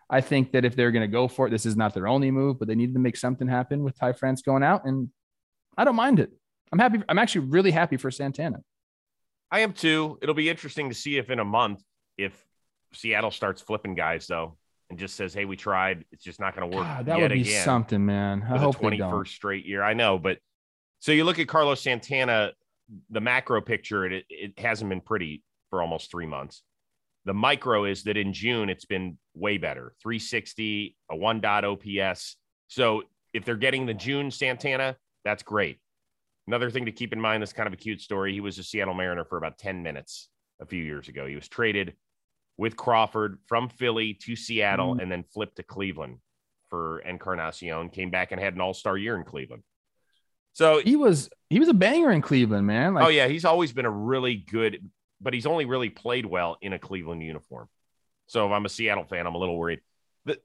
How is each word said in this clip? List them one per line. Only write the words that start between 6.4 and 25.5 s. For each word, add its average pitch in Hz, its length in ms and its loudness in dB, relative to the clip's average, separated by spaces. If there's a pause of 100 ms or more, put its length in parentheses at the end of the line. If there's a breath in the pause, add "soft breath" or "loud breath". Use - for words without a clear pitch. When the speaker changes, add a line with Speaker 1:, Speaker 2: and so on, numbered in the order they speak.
Speaker 1:
I'm 170 60 2
happy. 226 300 6
I'm 175 100 4
actually 185 300 2
really 185 220 6
happy 160 280 2
for 135 120 -4
Santana. 139 500 -4 (880)
Speaker 2:
I 196 100 2
am 214 140 2
too. 156 480 2
It'll 147 120 2
be 156 140 0
interesting 151 400 -4
to 120 60 -6
see 143 240 -4
if 123 100 -4
in 127 100 -2
a 110 60 2
month, 104 380 0 (340)
if 98 160 -4 (600)
Seattle 110 360 0
starts 98 300 -4
flipping 104 340 -6
guys, 82 320 -2
though, 82 300 -6 (320)
and 90 100 -14
just 95 180 -12
says, 92 180 -8
"Hey, 101 100 -4
we 98 100 -8
tried. 95 580 -2
It's - 120 -20
just 87 160 -14
not 95 140 -4
gonna 95 140 -6
work 92 180 -2
Speaker 1:
God, 123 200 -6
that 160 120 0
Speaker 2:
yet 175 40 4
Speaker 1:
would 139 120 2
be 127 80 2
Speaker 2:
again 104 220 2
Speaker 1:
something, 113 420 2
man. 101 360 0
I 107 60 -6
Speaker 2:
for 120 60 0
the 127 60 2
Speaker 1:
hope 139 160 4
they 107 200 0
don't. - 20 -2
Speaker 2:
twenty-first 98 360 -4
straight 98 320 -6
year." 98 160 -2
I 104 100 4
know, 110 260 4
but 90 200 0 (600)
so 151 120 2
you 156 120 6
look 170 140 2
at 156 80 0
Carlos 147 360 2
Santana, 123 720 2 (580)
the 110 100 -4
macro 123 400 0
picture, 101 460 -4
it, 92 240 -6
it 95 280 -14
hasn't 110 300 -2
been 92 140 -4
pretty 82 400 -6 (260)